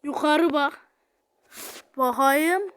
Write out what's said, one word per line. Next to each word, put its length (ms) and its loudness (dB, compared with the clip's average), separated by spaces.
Yukarı 500 0
bak. 340 -4
Bakayım. 800 2